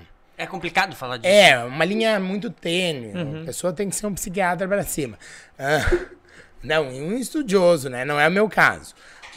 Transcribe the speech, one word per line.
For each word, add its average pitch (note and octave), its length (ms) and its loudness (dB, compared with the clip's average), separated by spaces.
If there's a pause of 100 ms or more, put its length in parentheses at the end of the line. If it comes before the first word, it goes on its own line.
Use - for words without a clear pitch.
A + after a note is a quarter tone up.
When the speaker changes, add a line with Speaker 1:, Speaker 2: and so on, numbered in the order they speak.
(380)
Speaker 1:
É D#3+ 100 -8
complicado F3 480 -2
falar B2+ 220 -8
disso. B2 140 0
Speaker 2:
É, E3 320 8
uma C#3 220 -2
linha A3 340 0
muito F#3+ 300 -4
tênue. E3 640 -4
Speaker 3:
Uhum. D#3+ 300 -8
Speaker 2:
A - 20 -12
pessoa F3 260 -6
tem G3+ 160 -6
que F3+ 80 -6
ser - 120 -6
um G3+ 80 -6
psiquiatra F3+ 520 -4
pra G3 140 -2
cima. C3+ 340 -6 (440)
Ah, C#3+ 260 0 (760)
não, D3+ 280 0
e B2+ 80 -12
um E3 160 -4
estudioso, F#3+ 720 2
né? B2 140 -6
Não D3 160 -2
é D3 80 6
o E3 40 4
meu G3+ 180 2
caso. A#2+ 460 2 (420)